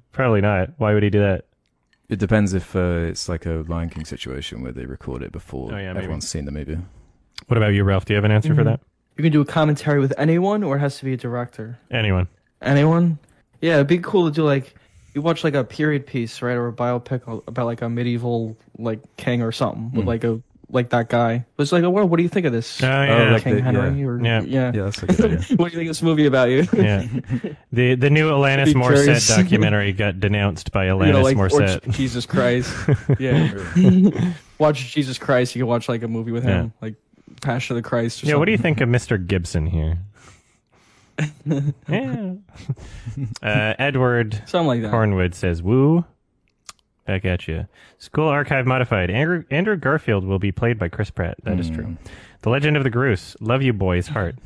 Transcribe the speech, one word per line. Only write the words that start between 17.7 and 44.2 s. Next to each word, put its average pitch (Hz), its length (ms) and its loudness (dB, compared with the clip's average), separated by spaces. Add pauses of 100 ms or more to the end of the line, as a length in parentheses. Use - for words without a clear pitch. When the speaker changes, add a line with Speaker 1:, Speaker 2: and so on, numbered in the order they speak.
Speaker 3:
a 117 80 -4
medieval, 117 640 -4 (220)
like, 113 220 -6 (180)
king 123 240 -2
or 113 100 -2
something 117 400 -6
with, 110 140 -2
Speaker 2:
Mm. - 20 -2
Speaker 3:
like, 117 160 -2
a, 113 180 -2 (300)
like, 123 200 -2
that 117 180 0
guy. 120 340 0 (140)
But 147 60 0
it's 143 100 -2
like, 170 100 4
"Oh, 175 60 2
what, 196 180 2
what 165 100 2
do 170 60 4
you 170 60 0
think 185 160 -2
of 123 80 0
this?" - 280 -4
Speaker 1:
Oh, 131 60 0
yeah. 131 420 2
Speaker 2:
Oh, 120 40 6
like 110 100 2
Speaker 3:
King 107 120 0
Speaker 2:
the, 104 80 2
Speaker 3:
Henry, 127 360 0
Speaker 2:
yeah. 139 60 -4
Speaker 3:
or, 120 180 -4
Speaker 1:
Yeah. 113 200 2
Speaker 3:
yeah. 127 300 -2
Speaker 2:
Yeah, 104 100 -2
that's 101 200 -6
a - 40 -8
good 185 260 2
idea. 82 40 0
Speaker 3:
<laughs> 92 200 -2
"What 175 140 2
do 165 60 -8
you - 20 -6
think - 20 -4
of 165 60 -4
this 160 160 -6
movie 151 240 4
about 127 220 4
you?" 139 240 2
Speaker 1:
Yeah. 104 340 2 (320)
Speaker 3:
<laughs> - 340 -12
Speaker 1:
The, 123 220 2
the 135 160 2
new 156 200 4
Alanis 139 340 2
Speaker 3:
Be 151 100 4
Speaker 1:
Morissette 139 280 4
Speaker 3:
curious. 120 240 4
<laughs> 113 80 4
Speaker 1:
documentary 104 580 2
got 95 260 -2
denounced 101 520 0
by 98 140 0
Alanis 95 220 2
Speaker 3:
You - 60 6
know, - 100 6
like, 135 140 4
or 95 120 2
Speaker 1:
Morissette. 95 360 2
Speaker 3:
J-, 120 60 -2
Jesus 123 360 -4
Christ. 123 440 0 (260)
Speaker 1:
<laughs> - 220 0
Speaker 3:
Yeah. 180 1120 4 (120)
<laughs> - 160 -20
Watch 147 340 0
Jesus 131 240 -2
Christ, 127 380 0
you 123 80 -2
can 120 40 -2
watch, 120 220 -2
like, 117 140 -4
a 113 40 -6
movie 113 240 -4
with 117 120 -4
him, 98 240 0
Speaker 1:
Yeah. 113 40 -10 (160)
Speaker 3:
like 110 80 -12 (460)
Passion 127 360 -4
of 113 60 -6
the - 60 -12
Christ 117 340 -4
or 151 40 -2
Speaker 1:
Yeah, 151 80 2
what 147 100 4
do 214 60 0
you 214 60 2
Speaker 3:
something. 156 180 0
Speaker 1:
think 107 60 0
of 123 80 2
Mister 120 280 0
Gibson 87 480 -2
here? 82 320 -2 (1200)
Speaker 3:
<laughs> 143 560 -4 (160)
Speaker 1:
Yeah. 220 440 -4 (1080)
Uh, 107 360 0
Edward 123 680 0